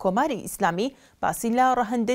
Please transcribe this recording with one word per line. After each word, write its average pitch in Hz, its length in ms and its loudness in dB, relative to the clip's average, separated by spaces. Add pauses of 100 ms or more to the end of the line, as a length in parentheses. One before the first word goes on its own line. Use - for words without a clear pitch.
کۆماری 220 440 0
ئیسلامی، 190 420 -2 (340)
باسی - 360 -2
لە 254 80 4 (120)
ڕەهەندە 233 360 0